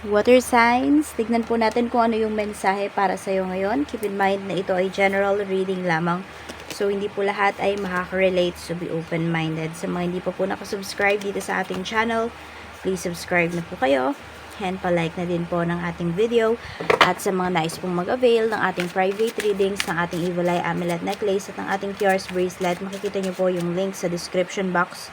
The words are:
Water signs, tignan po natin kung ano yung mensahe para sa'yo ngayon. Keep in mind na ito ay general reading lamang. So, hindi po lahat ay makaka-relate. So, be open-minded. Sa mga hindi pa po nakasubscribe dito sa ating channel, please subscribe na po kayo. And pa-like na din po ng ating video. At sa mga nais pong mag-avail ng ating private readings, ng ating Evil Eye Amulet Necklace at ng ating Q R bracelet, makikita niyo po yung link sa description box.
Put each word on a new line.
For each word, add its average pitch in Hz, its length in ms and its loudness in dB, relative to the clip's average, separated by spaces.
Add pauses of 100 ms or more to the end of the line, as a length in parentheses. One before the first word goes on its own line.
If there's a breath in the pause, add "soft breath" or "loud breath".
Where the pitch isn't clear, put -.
Water 214 400 6
signs, 254 720 4
tignan 226 320 0
po 233 80 2
natin 226 320 2
kung 233 240 4
ano 220 80 0
yung 214 160 0
mensahe 202 560 0
para 185 240 2
sa'yo 190 320 0
ngayon. 196 400 0
Keep 208 240 -4
in 196 80 -4
mind 196 320 2
na 170 80 0
ito 190 160 0
ay 185 160 2
general 196 560 2
reading 190 400 0
lamang. 170 400 0 (480 loud breath)
So, 202 160 0
hindi 202 160 -2
po 202 160 -4
lahat 202 400 2
ay 202 160 0
makaka-relate. 180 800 2
So, - 160 -6
be 175 160 -6
open-minded. 165 880 -2
Sa 190 80 -6
mga 180 240 -2
hindi 180 80 -2
pa 180 160 -4
po 190 80 -2
nakasubscribe 202 800 -2
dito 196 160 -4
sa 190 240 -2
ating 185 240 -4
channel, 226 480 0 (480 loud breath)
please 190 160 0
subscribe 175 560 0
na 170 80 -4
po 180 160 -10
kayo. 262 320 2 (480)
And 185 160 -2
pa-like 175 400 0
na 180 80 -4
din 170 240 -2
po 175 160 0
ng 170 160 0
ating 170 400 -2
video. 233 400 4 (400 loud breath)
At 180 240 4
sa 202 80 0
mga 180 240 0
nais 165 240 0
pong 185 160 -2
mag-avail 226 560 4
ng 202 80 -2
ating 180 320 -2
private 202 480 0
readings, 202 480 0
ng 180 80 -2
ating 175 240 -2
Evil 175 320 0
Eye 175 160 0
Amulet 170 320 -2
Necklace 196 480 -2
at 190 80 -12
ng 196 120 -8 (120)
ating 196 160 -6
Q 196 160 2
R 190 80 2 (160)
bracelet, 180 480 -2
makikita 196 400 -4
niyo 185 80 -2
po 185 160 0
yung 175 240 0
link 190 240 -2
sa 175 160 -2
description 180 640 -2
box. - 380 0